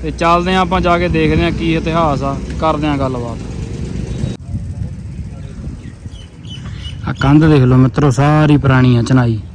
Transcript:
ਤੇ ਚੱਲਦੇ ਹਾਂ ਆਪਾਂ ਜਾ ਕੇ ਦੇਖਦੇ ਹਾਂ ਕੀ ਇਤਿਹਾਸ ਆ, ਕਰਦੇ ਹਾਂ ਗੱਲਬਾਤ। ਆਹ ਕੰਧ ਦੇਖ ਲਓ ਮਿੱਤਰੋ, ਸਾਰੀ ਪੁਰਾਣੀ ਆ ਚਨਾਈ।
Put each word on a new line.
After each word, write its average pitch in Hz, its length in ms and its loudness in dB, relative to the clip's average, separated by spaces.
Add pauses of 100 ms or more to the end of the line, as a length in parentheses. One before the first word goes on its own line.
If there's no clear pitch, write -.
ਤੇ 156 80 -4
ਚੱਲਦੇ 175 420 2
ਹਾਂ 185 80 2
ਆਪਾਂ 185 200 0
ਜਾ 175 180 2
ਕੇ 180 80 0
ਦੇਖਦੇ 160 360 2
ਹਾਂ 170 80 0
ਕੀ 165 240 -2
ਇਤਿਹਾਸ 160 480 0
ਆ, 139 140 -4 (220)
ਕਰਦੇ 151 280 0
ਹਾਂ 147 100 0
ਗੱਲਬਾਤ। 123 400 -4 (3750)
ਆਹ - 60 -4
ਕੰਧ 147 320 4
ਦੇਖ 151 160 6
ਲਓ 127 160 6
ਮਿੱਤਰੋ, 135 340 4
ਸਾਰੀ 147 460 4
ਪੁਰਾਣੀ 127 400 4
ਆ 117 40 2
ਚਨਾਈ। 117 380 2 (160)